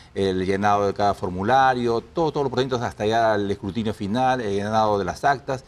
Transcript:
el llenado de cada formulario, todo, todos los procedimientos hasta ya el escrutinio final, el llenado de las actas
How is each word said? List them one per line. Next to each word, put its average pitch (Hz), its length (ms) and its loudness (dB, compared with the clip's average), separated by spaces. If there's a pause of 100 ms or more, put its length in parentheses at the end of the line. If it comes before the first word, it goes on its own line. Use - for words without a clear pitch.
(140)
el 95 300 0
llenado 101 420 2
de 98 60 0
cada 101 220 0
formulario, 117 880 0
todo, 160 280 -2
todos 147 140 -2
los 127 80 -4
procedimientos 123 340 -2
hasta 104 200 -4
ya 110 300 2
el 101 140 -2
escrutinio 104 440 -4
final, 127 480 -2
el 101 100 -4
llenado 104 460 2
de 95 80 -2
las 87 180 -6
actas 139 420 -2